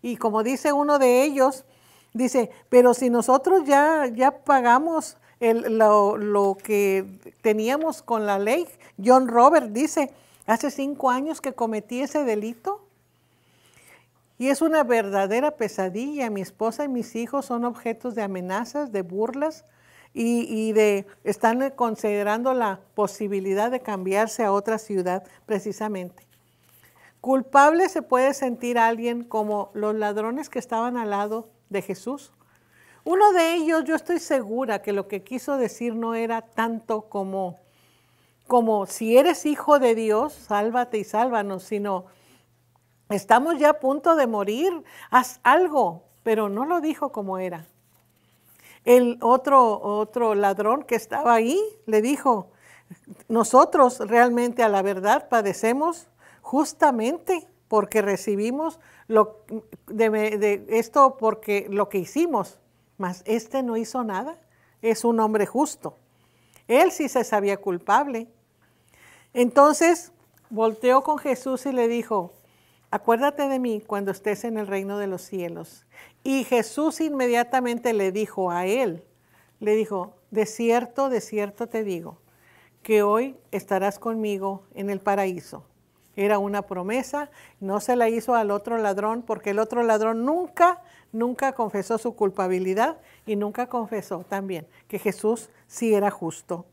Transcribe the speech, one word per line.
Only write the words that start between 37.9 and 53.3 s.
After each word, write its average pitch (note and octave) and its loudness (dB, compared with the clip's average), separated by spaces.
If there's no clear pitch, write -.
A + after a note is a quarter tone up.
como, A3 2
"Si A3+ 0
eres D#4 4
hijo D4 4
de A#3+ 4
Dios, A3+ 0
sálvate A3+ -2
y G3+ -4
sálvanos", G#3+ -2
sino, G3+ -4
"Estamos B3 4
ya D4 6
a D4 0
punto D4 2
de C#4 2
morir, A#3 -2
haz B3 0
algo", C4+ 2
pero A3 0
no G#3+ -4
lo E4+ -2
dijo D4 -4
como F#3+ -8
era. F3 -8
El A#3+ 6
otro, B3+ 4
otro G#3+ -2
ladrón G#3 0
que A#3 -2
estaba A#3+ 0
ahí A#3 2
le G#3+ 2
dijo, B3 0
"Nosotros B3+ 6